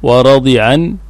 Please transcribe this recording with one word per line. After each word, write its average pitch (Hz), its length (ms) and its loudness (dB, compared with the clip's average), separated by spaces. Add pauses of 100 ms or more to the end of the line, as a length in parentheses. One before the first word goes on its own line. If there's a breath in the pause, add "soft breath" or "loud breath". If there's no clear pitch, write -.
ورضعا 131 920 0 (120)